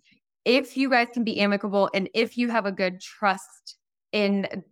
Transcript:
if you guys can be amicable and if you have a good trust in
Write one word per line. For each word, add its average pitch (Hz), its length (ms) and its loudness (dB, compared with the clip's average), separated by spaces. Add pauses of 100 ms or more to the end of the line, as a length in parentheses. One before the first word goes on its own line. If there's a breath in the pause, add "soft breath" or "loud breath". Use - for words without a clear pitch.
(440 soft breath)
if 262 320 2
you 269 120 0
guys 240 240 4
can 240 100 -2
be 220 160 -2
amicable 202 540 2
and 196 220 -2
if 233 240 0
you 240 100 0
have 226 180 0
a 196 60 -2
good 185 280 -4
trust - 760 -6 (360)
in 196 600 -2